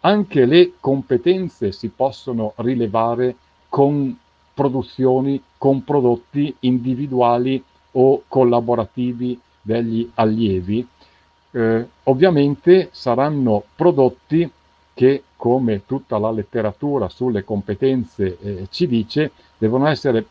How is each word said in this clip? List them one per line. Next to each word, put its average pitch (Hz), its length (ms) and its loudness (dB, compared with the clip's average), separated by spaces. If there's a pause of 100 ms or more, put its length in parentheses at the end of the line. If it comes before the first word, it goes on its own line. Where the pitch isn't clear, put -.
Anche 190 440 2
le 175 360 4
competenze 135 920 -2
si - 160 -10
possono 120 680 -6
rilevare 117 800 -2 (320)
con 139 480 0 (440)
produzioni, 131 840 0 (140)
con 139 280 0
prodotti 143 760 -2
individuali 127 1000 -2 (300)
o 135 360 2
collaborativi 120 1120 0 (220)
degli 113 520 -2
allievi. 110 720 0 (640)
Eh, 113 360 0 (160)
ovviamente 147 880 4
saranno 127 720 0 (100)
prodotti 151 760 0 (420)
che, 131 300 2 (140)
come 117 500 -2
tutta 131 320 -6
la 107 120 -2
letteratura 110 800 -4
sulle 117 340 -4
competenze, 107 960 -4
eh, 98 320 -10
ci - 160 -2
dice, 123 460 -2 (240)
devono 123 300 0
essere 123 440 0